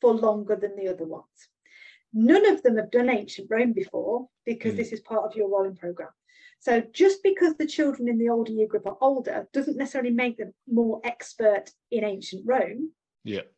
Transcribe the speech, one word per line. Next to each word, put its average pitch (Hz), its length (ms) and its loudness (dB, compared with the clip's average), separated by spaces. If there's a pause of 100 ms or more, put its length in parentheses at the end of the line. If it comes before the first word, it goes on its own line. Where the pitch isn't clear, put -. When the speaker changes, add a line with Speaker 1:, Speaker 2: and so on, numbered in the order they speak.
Speaker 1:
for 233 120 6
longer 214 440 0
than 202 180 -6
the 196 140 -6
other 180 160 -6
ones. 160 180 -10 (880)
None 269 360 6
of 359 160 4
them 233 120 4
have 214 160 -2
done 240 180 4
ancient 202 400 -4
Rome 226 220 2
before 233 560 -4 (160)
because 226 300 -4
Speaker 2:
Mm. 202 40 -6
Speaker 1:
this 226 140 -4
is 220 80 -8
part 214 240 -2
of 214 140 -8
your 208 100 0
rolling 196 300 -2
programme. 175 320 -10 (520)
So 233 200 2
just 381 420 2
because 359 320 2
the 320 100 -2
children 277 440 -2
in 233 80 0
the 233 100 2
older 233 240 0
year 214 160 0
group 208 180 -4
are 196 140 -10
older 262 540 0
doesn't 277 240 -2
necessarily 262 340 -4
make 240 260 0
them 202 160 -10 (160)
more 233 360 0
expert 214 640 -2 (180)
in 220 140 -2
ancient 196 420 -8
Rome. 240 460 -2 (320)
Speaker 2:
Yeah. 101 200 -6 (140)